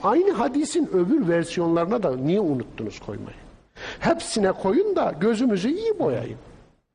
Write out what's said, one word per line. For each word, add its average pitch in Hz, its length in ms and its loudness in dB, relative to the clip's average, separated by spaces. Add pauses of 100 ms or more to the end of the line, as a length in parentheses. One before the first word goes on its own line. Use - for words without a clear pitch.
aynı 339 300 4
hadisin 285 600 0
öbür 190 360 2
versiyonlarına 170 760 0
da 135 140 0
niye 156 240 2
unuttunuz 123 600 -4
koymayı? 104 360 -12 (640)
Hepsine 226 520 0
koyun 359 440 0
da 285 240 0
gözümüzü 214 500 2
iyi 415 280 -2
boyayın. 117 400 -2 (560)